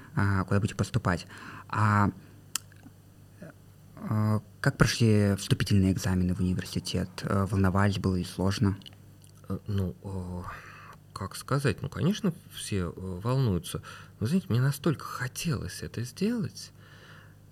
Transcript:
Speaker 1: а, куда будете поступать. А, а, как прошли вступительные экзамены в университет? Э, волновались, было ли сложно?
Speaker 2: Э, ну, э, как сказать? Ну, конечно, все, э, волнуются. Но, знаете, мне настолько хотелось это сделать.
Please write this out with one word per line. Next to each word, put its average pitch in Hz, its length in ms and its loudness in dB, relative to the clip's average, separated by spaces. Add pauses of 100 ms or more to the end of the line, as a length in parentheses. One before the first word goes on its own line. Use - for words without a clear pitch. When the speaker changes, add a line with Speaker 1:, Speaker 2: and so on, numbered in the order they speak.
(140)
Speaker 1:
а, 98 300 2
куда 101 160 2
будете - 160 -2
поступать. 98 500 -2 (420)
А, 104 420 4 (1900)
а, 107 440 0 (200)
как - 160 2
прошли 104 600 6
вступительные 98 560 4
экзамены 90 420 2
в 92 60 -2
университет? 90 680 -2 (140)
Э, 98 240 0
волновались, 98 520 2
было 92 180 2
ли 90 80 -2
сложно? 98 520 0 (720)
Speaker 2:
Э, 95 180 -4
ну, 98 280 -2 (100)
э, 90 380 -8 (720)
как - 240 -8
сказать? 135 460 -2
Ну, - 60 -4
конечно, 180 440 0 (220)
все, 90 420 -4
э, 92 260 -8
волнуются. 117 600 0 (380)
Но, 107 60 0
знаете, 180 240 0
мне 117 100 2
настолько 143 440 0
хотелось - 800 -6
это 104 220 -6
сделать. 202 680 -4 (800)